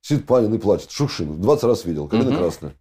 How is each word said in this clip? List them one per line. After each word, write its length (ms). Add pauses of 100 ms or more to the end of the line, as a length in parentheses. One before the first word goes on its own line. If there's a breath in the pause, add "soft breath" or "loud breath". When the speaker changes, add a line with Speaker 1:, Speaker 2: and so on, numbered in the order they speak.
Speaker 1:
сидит 260
Панин 280
и 40
плачет. 320
Шукшин, 500
двадцать 240
раз 200
видел, 240
«Калина 220
Speaker 2:
Мгм. 80
Speaker 1:
красная». 420